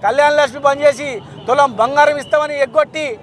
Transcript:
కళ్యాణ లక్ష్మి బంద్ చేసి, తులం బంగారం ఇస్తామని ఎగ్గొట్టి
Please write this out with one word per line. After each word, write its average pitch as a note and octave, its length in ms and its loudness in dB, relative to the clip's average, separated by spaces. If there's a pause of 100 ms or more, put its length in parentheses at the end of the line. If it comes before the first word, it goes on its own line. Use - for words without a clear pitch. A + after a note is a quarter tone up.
కళ్యాణ D4 340 2
లక్ష్మి C#4 280 -2
బంద్ C#4+ 180 -2
చేసి, C#4 240 -2 (360)
తులం C#4 240 2 (120)
బంగారం D4 400 2
ఇస్తామని D4+ 320 -2 (100)
ఎగ్గొట్టి D4 420 -2 (160)